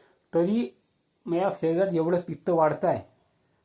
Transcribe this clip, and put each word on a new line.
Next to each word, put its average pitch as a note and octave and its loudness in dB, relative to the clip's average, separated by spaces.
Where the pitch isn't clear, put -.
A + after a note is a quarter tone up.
तरी G#3 0
माझ्या F3 -2
शरीरात E3+ 0
एवढं E3+ 0
पित्त E3+ -8
वाढतं D#3+ 2
आहे, B2 0